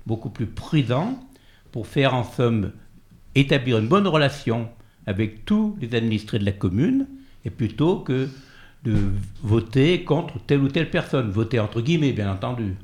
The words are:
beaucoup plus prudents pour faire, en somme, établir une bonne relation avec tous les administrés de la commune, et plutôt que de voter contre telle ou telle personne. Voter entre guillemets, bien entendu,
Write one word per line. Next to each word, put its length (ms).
beaucoup 240
plus 160
prudents 720
pour 120
faire, 280
en 100
somme, 480
établir 460
une 100
bonne 180
relation 600
avec 380
tous 380
les 160
administrés 420
de 60
la 80
commune, 540
et 60
plutôt 500
que 300
de 260
voter 600
contre 360
telle 200
ou 100
telle 200
personne. 420
Voter 280
entre 220
guillemets, 320
bien 180
entendu, 520